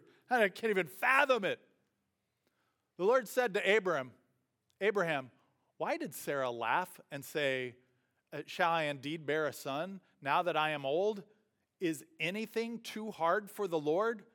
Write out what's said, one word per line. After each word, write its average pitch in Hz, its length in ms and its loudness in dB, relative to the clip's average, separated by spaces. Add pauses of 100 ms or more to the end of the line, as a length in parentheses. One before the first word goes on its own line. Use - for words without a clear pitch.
(320)
I 220 180 6
can't 220 220 -2
even 185 160 2
fathom 262 580 4
it." 131 140 -2 (1400)
The 175 80 0
Lord 240 220 4
said 247 260 0
to 190 240 4
Abram, 151 340 0 (680)
"Abraham, 170 480 2 (480)
why 240 200 -2
did 254 180 -8
Sarah 139 340 -2
laugh 120 500 -2 (120)
and 139 120 -10
say, 131 520 -2 (580)
uh, 151 140 -8
'Shall 170 240 2
I 165 120 2
indeed 147 440 -6
bear 151 180 0
a 131 80 -4
son 165 480 -8 (220)
now 147 180 2
that 165 160 0
I 156 140 2
am 143 120 -4
old? 190 380 0 (580)
Is 160 240 -2 (160)
anything 220 600 -4
too 220 320 -10
hard 190 400 0
for 202 160 -4
the 165 120 0
Lord?'" 196 560 0